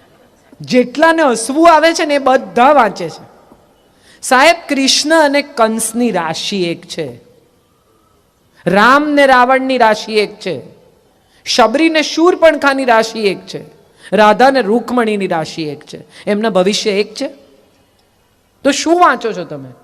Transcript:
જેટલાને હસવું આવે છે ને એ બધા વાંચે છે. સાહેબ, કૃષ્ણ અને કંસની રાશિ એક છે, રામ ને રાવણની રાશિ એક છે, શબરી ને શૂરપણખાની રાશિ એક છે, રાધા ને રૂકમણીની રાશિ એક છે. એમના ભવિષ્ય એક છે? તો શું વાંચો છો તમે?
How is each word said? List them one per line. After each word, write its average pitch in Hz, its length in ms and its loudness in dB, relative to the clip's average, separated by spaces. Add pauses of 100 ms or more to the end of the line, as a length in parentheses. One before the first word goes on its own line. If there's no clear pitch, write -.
(600)
જેટલાને 269 640 0
હસવું 269 480 2
આવે 320 240 2
છે 339 100 -2
ને 294 100 -2
એ 285 40 0
બધા 262 540 2
વાંચે 196 380 0
છે. - 220 -20 (920)
સાહેબ, 302 340 2 (120)
કૃષ્ણ 285 560 0
અને 285 180 0
કંસની 226 680 -2
રાશિ 165 460 -6
એક 170 300 -6
છે, 127 340 -12 (1500)
રામ 247 440 2
ને 285 160 4
રાવણની 262 520 2
રાશિ 220 340 -2
એક 208 280 -4
છે, 147 220 -10 (840)
શબરી 254 440 2
ને 311 140 0
શૂરપણખાની 302 840 2
રાશિ 220 340 0
એક 190 280 -4
છે, - 180 -14 (480)
રાધા 214 380 4
ને 262 120 -2
રૂકમણીની 220 640 -2
રાશિ 165 360 -6
એક 147 220 -10
છે. - 200 -20 (220)
એમના 208 240 -2
ભવિષ્ય 185 400 0
એક 208 240 -4
છે? 269 120 -8 (1400)
તો 277 60 2
શું 320 300 -2
વાંચો 262 320 2
છો 175 120 -10
તમે? 139 240 -14 (160)